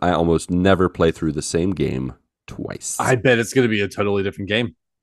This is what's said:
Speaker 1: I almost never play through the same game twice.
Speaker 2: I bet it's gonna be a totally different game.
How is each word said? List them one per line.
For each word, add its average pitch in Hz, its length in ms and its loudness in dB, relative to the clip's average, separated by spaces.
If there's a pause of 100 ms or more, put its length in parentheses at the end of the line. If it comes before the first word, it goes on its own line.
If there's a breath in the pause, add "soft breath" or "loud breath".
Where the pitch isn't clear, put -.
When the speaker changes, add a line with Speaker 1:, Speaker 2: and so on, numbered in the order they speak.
Speaker 1:
I 87 120 2
almost 82 380 2
never 90 380 4
play 85 220 2
through 80 220 -2
the 73 100 -6
same 87 300 -2
game 67 420 -4 (320)
twice. - 540 -10
Speaker 2:
I 131 160 2
bet 120 220 2
it's 117 140 -4
gonna 127 160 4
be 107 140 -2
a 98 60 -2
totally 101 340 -2
different 98 260 -6
game. 117 280 -2 (260)